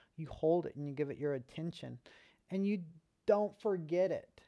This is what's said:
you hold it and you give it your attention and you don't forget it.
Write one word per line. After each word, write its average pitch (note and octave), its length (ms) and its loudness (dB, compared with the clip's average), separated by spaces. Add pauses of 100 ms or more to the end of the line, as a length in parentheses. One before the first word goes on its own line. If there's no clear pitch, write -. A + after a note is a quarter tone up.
(160)
you D#3+ 140 -8
hold E3 360 2
it - 100 -10
and D3 100 -6
you C#3+ 80 -6
give C#3+ 160 -2
it - 80 -8
your C#3+ 160 0
attention C3 640 -8 (520)
and G3 160 0
you G3+ 140 0 (460)
don't G#3 340 4
forget F3+ 500 0
it. - 180 -6 (200)